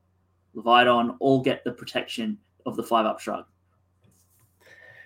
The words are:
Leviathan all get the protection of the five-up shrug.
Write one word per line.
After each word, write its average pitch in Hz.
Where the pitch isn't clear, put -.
Leviathan 120
all 135
get 127
the 120
protection -
of 113
the 110
five-up 110
shrug. 101